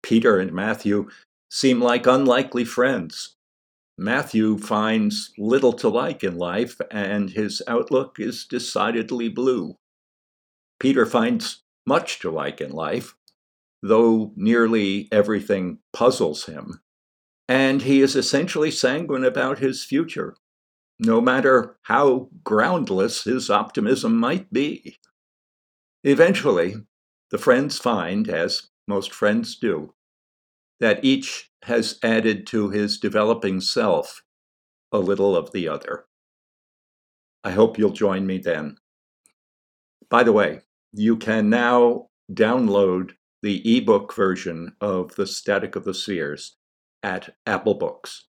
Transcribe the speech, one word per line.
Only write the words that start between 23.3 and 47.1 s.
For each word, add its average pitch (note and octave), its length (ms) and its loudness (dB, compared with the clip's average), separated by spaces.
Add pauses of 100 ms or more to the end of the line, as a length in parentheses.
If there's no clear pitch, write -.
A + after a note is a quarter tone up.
optimism A2+ 680 0
might C#3 340 -2
be. - 460 -4 (1040)
Eventually, C#3 720 4 (560)
the G2+ 80 -4
friends C3+ 400 2
find, G#2 500 -2
as F2 420 -4 (180)
most G2+ 240 -4
friends A2 420 0
do, E2+ 400 -4 (840)
that A2+ 240 2
each - 480 -2 (100)
has A#2 400 -2
added A2 440 2
to G#2+ 220 -2
his G2+ 300 -2
developing G#2+ 600 0
self F#2 640 -2 (720)
a G#2 60 0
little G2 360 2
of E2 180 -2
the E2+ 140 -4
other. - 380 -8 (1400)
I G2 100 -6
hope A2 260 2
you'll G#2+ 100 2
join G2 380 -2
me F#2 100 -4
then. D#2 400 -4 (1300)
By A#2+ 140 6
the A2+ 80 4
way, G2 280 2 (320)
you A2 240 2
can A2 320 0
now A#2+ 600 4 (220)
download G2+ 840 2 (280)
the G#2+ 380 0
ebook G#2+ 360 0
version F2+ 640 -4
of F#2+ 360 -4
The G2+ 120 -4
Static G2+ 480 -4
of - 100 -8
the F#2+ 100 -6
Spheres D2+ 640 -8 (460)
at F#2+ 320 -8 (120)